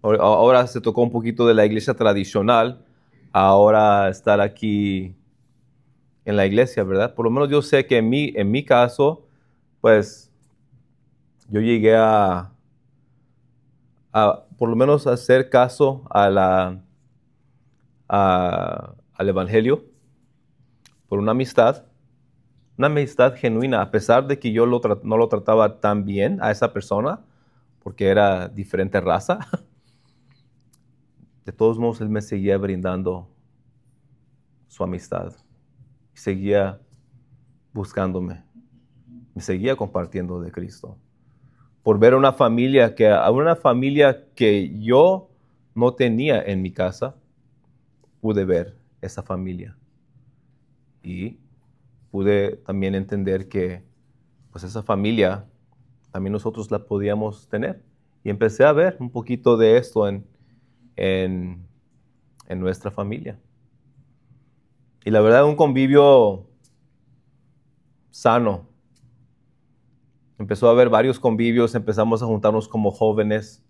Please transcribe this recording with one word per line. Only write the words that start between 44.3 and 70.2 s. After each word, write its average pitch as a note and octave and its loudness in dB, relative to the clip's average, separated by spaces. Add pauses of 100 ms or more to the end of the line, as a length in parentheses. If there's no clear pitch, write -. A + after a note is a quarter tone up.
que G2+ 0
yo D#3 2 (460)
no A#2+ 0
tenía B2 0
en F#2+ -6
mi F2+ -8
casa, G2 -6 (1080)
pude G#2 -2
ver F2+ -2 (240)
esa G2 -14
familia. F#2 -12 (1300)
Y F2+ -12 (720)
pude G2+ -2
también F#2+ -6
entender F#2+ -4
que, F2+ -6 (680)
pues, F2+ -18
esa G#2 -12
familia G#2 -2 (680)
también F#2+ -8
nosotros A2 -8
la G#2 -8
podíamos G#2 -6
tener. A#2 -8 (400)
Y G#2 -6
empecé G#2 0
a D3+ 6
ver D#3+ 0
un B2 -12
poquito A#2+ -2
de A2+ 6
esto A2+ -2
en, G2 -8 (680)
en, F#2 -6 (800)
en F2+ -10
nuestra F#2+ -6
familia. G#2 -10 (1700)
Y G#2 -6
la G#2+ 4
verdad, A#2 6
un D3+ 0
convivio C3+ 4 (1600)
sano. A2+ -2 (1700)